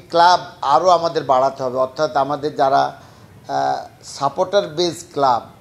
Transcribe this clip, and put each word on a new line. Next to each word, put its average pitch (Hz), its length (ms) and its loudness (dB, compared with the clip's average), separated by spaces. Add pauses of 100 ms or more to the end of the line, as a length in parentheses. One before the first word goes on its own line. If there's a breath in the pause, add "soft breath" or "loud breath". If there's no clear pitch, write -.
ক্লাব 170 320 4 (220)
আরও 143 260 2
আমাদের 165 360 2
বাড়াতে 135 380 0
হবে, 127 160 -4
অর্থাৎ 151 380 -2
আমাদের 143 400 -2
যারা, 139 260 2
আহ, 135 1040 -6 (140)
সাপোর্টার 185 640 -2
বেস 165 460 -6
ক্লাব 131 300 2 (180)